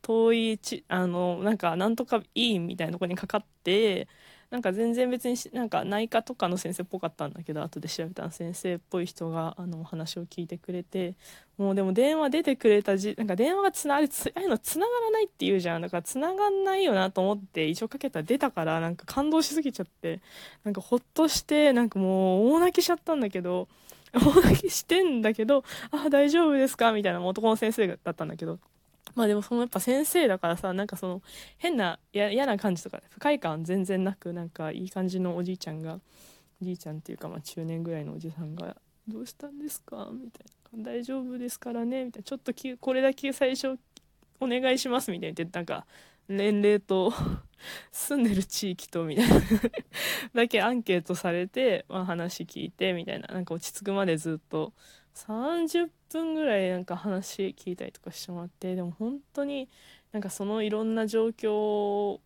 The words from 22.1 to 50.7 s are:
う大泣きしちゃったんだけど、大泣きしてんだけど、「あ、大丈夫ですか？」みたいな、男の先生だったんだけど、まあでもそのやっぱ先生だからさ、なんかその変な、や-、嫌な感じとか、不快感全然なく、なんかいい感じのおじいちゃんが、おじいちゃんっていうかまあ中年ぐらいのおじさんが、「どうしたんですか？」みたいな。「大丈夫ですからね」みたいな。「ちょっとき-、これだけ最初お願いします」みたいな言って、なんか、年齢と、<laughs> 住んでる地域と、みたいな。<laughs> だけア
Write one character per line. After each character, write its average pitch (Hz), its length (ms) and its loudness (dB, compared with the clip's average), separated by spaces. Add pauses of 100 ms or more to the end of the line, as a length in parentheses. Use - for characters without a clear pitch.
う 262 80 6
大 330 80 6
泣 359 120 6
き 359 80 4
し 339 60 2
ち - 40 0
ゃ 349 40 4
っ 320 100 -2
た 320 120 0
ん 277 40 0
だ 208 100 0
け 185 120 -4
ど、 180 240 -2 (460)
大 285 280 8
泣 - 160 8
き - 140 -2
し - 140 -4
て 359 180 4
ん 277 180 2
だ 220 140 2
け 220 100 0
ど、 269 200 4 (260)
「あ、 294 180 -2
大 285 220 6
丈 330 200 6
夫 - 20 4
で 269 160 4
す - 100 -4
か？」 233 160 6
み 214 80 0
た 190 80 2
い - 20 0
な、 175 80 -2
男 190 280 2
の 220 80 6
先 226 160 0
生 208 160 2
だ - 240 -4
っ - 20 -4
た 165 100 -6
ん 156 40 -6
だ 165 80 -8
け 165 100 -8
ど、 170 140 -8 (540)
ま 233 100 2
あ - 20 4
で 208 80 4
も 208 80 0
そ 240 120 -6
の 240 60 0
や 240 60 0
っ - 40 -12
ぱ 190 100 -2
先 269 240 2
生 311 240 4
だ 185 100 2
か 170 100 -2
ら 170 80 0
さ、 185 160 -4
な 190 120 -2
ん - 20 -4
か 190 100 -10
そ 190 100 -8
の 180 160 -6 (360)
変 339 180 0
な、 180 220 0 (140)
や-、 202 180 2
嫌 262 160 2
な 220 100 2
感 196 180 0
じ 160 80 -6
と - 80 -12
か、 - 100 -12 (100)
不 - 100 -20
快 294 180 2
感 160 260 -4
全 185 200 0
然 185 200 0
な 190 100 -2
く、 - 180 -10
な 175 120 -8
ん 170 60 -10
か 156 220 -8
い 185 140 -8
い 185 40 -12
感 185 180 -2
じ 185 120 -2
の 180 160 -2
お 180 60 -4
じ 185 120 -4
い 180 40 -10
ち - 100 -12
ゃ 160 40 -8
ん 156 100 -10
が、 165 180 -10 (600)
お - 20 -6
じ 180 80 -4
い 175 60 -8
ち - 100 -14
ゃ 156 40 -8
ん 156 60 -8
っ - 20 -10
て - 120 -14
い - 40 -10
う - 20 -20
か 160 100 -10
ま 170 80 -10
あ 160 40 -10
中 160 240 -10
年 165 180 -4
ぐ 170 100 -6
ら 160 80 -6
い 147 40 -8
の 151 100 -10
お 156 40 -12
じ 165 120 -10
さ 165 120 -12
ん 156 120 -10
が、 170 220 -12 (300)
「ど 220 140 -10
う 247 60 -10
し - 80 -18
た 285 140 -16
ん 285 100 -16
で 294 100 -10
す - 140 -10
か？」 - 300 -14
み 240 180 -14
た - 120 -20
い - 40 -20 (300)
な。 220 60 -10
「大 240 220 -6
丈 262 160 -6
夫 254 180 -8
で 247 100 -6
す - 120 -10
か 240 120 -8
ら 233 120 -4
ね」 254 220 -4
み 240 60 -10
た - 60 -16
い 196 40 -16
な。 - 60 -18
「ち - 40 -8
ょ 269 40 -6
っ - 40 -14
と 254 120 -6
き-、 254 260 -8
こ 262 140 -2
れ 262 100 4
だ 269 120 6
け 269 180 -4
最 262 220 2
初 262 240 -2 (640)
お 262 80 -2
願 254 240 2
い 262 60 4
し 269 100 -4
ま 247 120 2
す」 226 120 -6
み 170 80 -6
た - 60 -6
い 160 40 -6
な 170 40 -10
言 165 120 -4
っ 170 40 -12
て、 - 80 -6
な 175 40 -4
ん 165 40 -6
か、 - 200 -8 (420)
年 202 340 2
齢 208 180 6
と、 190 320 2 (400)
<laughs> - 400 -18
住 - 280 -2
ん 233 40 6
で 208 100 4
る 190 100 2
地 - 280 -4
域 - 160 -10
と、 165 160 -2
み 156 120 -2
た 233 80 6
い 233 40 4
な。 - 80 10 (520)
<laughs> - 460 -6
だ 240 140 4
け 202 140 2
ア 226 80 2